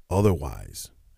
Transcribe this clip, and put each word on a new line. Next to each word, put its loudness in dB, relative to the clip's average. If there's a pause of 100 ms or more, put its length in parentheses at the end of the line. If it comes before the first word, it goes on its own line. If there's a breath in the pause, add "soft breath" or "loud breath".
otherwise, 0 (280)